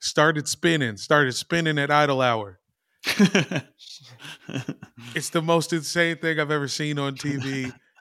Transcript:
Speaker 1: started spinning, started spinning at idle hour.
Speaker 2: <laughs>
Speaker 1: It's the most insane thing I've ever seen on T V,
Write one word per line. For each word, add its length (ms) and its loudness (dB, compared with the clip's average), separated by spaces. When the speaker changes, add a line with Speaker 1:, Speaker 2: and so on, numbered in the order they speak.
Speaker 1:
started 480 2
spinning, 480 0
started 360 2
spinning 460 -2
at 120 0
idle 320 4
hour. 360 0
Speaker 2:
<laughs> 260 4
Speaker 1:
It's 160 -6
the 120 -2
most 300 2
insane 460 0
thing 200 -2
I've 120 0
ever 180 -2
seen 300 -4
on 160 -2
T 220 -6
V, 360 -6